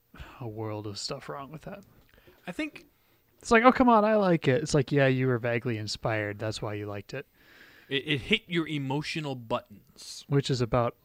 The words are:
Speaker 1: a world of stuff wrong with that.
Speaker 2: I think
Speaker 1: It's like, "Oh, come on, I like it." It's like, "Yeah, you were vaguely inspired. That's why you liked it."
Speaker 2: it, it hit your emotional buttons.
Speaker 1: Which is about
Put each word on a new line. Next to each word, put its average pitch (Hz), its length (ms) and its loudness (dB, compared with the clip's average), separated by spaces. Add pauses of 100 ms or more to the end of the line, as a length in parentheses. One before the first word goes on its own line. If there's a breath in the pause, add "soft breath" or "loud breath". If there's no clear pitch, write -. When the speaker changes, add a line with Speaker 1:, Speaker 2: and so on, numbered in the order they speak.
(420 loud breath)
Speaker 1:
a 123 60 -10
world 107 400 -8
of 101 100 -10
stuff - 320 -10
wrong 143 220 -12
with 156 120 -16
that. 196 180 -14 (680 soft breath)
Speaker 2:
I 180 60 -12
think - 320 -10 (560)
Speaker 1:
It's - 100 -2
like, 226 120 6
"Oh, 254 80 10
come 247 160 4
on, 220 160 6
I 220 120 4
like 180 340 4
it." 127 120 4
It's 156 120 -4
like, 147 180 2
"Yeah, 143 160 4
you 131 200 2
were 127 100 2
vaguely 117 400 -2
inspired. 107 640 -4
That's 110 220 -6
why 107 120 -6
you 104 140 -6
liked 101 260 -10
it." 135 120 -10 (640 soft breath)
Speaker 2:
it, 139 180 -2
it 151 160 0
hit 208 260 0
your 170 200 -2
emotional 147 680 -4
buttons. - 920 -10
Speaker 1:
Which 139 240 2
is 127 100 0
about 120 440 0